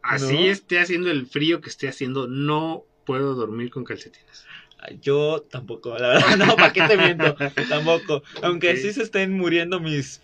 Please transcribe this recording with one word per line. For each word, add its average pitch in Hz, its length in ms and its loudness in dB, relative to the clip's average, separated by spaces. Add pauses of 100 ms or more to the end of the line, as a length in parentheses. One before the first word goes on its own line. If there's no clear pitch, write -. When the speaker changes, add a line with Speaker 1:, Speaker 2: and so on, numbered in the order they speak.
Speaker 1:
Así 131 340 -2
Speaker 2:
¿No? 175 140 2
Speaker 1:
esté 196 300 -2
haciendo 175 320 0
el 131 160 -4
frío 160 340 -2
que - 80 -18
esté - 180 -10
haciendo, 135 400 -6
no 151 560 -4 (220)
puedo 135 300 -2
dormir 117 340 -6
con 123 160 -10
calcetines. - 600 -16 (360)
Speaker 2:
Ay, - 200 -16
yo 147 480 0
tampoco, 117 480 -12
la 123 120 0
verdad, 143 280 6
<laughs> - 0 -
no, 202 200 6
¿pa' 165 160 8
qué 175 140 2
te 208 100 6
miento? 160 380 2
Speaker 1:
<laughs> 139 340 -4
Speaker 2:
Tampoco, 151 520 0 (220)
aunque 175 320 2
Speaker 1:
Ok. 131 60 -4
Speaker 2:
sí 208 120 -4
se 277 100 -4
estén 190 340 -2
muriendo 175 440 0
mis 147 420 -6